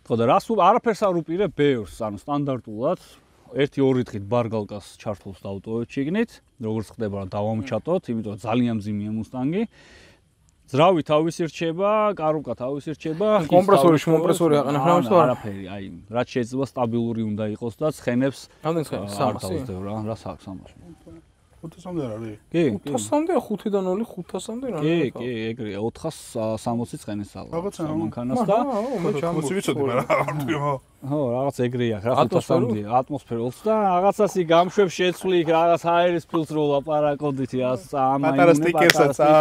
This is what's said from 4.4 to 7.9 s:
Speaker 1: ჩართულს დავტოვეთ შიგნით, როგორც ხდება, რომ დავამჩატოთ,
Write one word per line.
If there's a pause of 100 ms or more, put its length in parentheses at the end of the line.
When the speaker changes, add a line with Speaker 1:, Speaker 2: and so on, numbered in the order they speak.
Speaker 1:
ჩართულს
დავტოვეთ
შიგნით, (260)
როგორც
ხდება,
რომ
დავამჩატოთ,